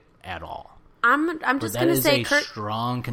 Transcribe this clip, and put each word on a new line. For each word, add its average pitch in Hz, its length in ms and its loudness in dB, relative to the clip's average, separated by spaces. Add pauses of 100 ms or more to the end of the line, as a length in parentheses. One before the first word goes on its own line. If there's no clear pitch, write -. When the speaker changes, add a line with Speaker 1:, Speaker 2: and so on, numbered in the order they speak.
(240)
Speaker 1:
at 165 180 -10
all. - 360 -14 (260)
Speaker 2:
I'm, 294 260 4
I'm 320 80 -6 (200)
Speaker 1:
But - 20 -4
Speaker 2:
just 277 140 -4
Speaker 1:
that - 60 -2
Speaker 2:
gonna 339 120 4
Speaker 1:
is 262 120 2
Speaker 2:
say 285 160 4
Speaker 1:
a - 40 -2
Speaker 2:
Kurt, 294 200 2
Speaker 1:
strong 123 580 -4
Speaker 2:
Kurt - 100 -10